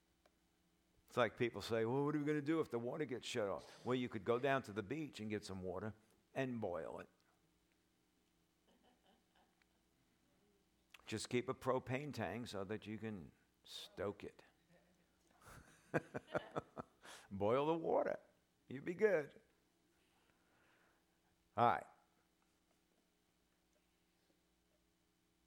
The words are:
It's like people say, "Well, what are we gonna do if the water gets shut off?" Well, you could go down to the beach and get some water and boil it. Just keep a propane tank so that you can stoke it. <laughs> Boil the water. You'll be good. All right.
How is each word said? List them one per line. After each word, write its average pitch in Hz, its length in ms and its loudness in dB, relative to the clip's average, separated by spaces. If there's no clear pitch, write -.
It's - 80 -6
like 117 200 4
people 117 240 0
say, 113 240 2
"Well, 135 200 2
what 151 100 2
are - 20 0
we 143 80 0
gonna 151 160 2
do 160 200 2
if - 100 -6
the 117 80 0
water 139 260 -2
gets 120 220 -6
shut 107 200 2
off?" 85 160 -2
Well, 123 120 2
you 127 140 0
could 98 160 -6
go 117 140 4
down 135 240 2
to 107 80 -10
the 104 100 -2
beach 127 380 -6
and 107 100 -6
get 104 160 -2
some 95 160 -6
water 92 320 -4
and 131 260 -2
boil 87 400 -4
it. - 80 -14
Just - 240 -4
keep 120 180 2
a 131 60 0
propane 131 600 0
tank 110 360 -4
so 98 160 -4
that 104 200 -6
you 107 120 -6
can 101 340 -8
stoke - 640 -6
it. - 1800 -10
<laughs> - 0 -
Boil 110 360 4
the 165 60 4
water. - 440 2
You'll 131 160 -8
be 175 100 -2
good. 175 340 4
All 117 120 8
right. 95 160 4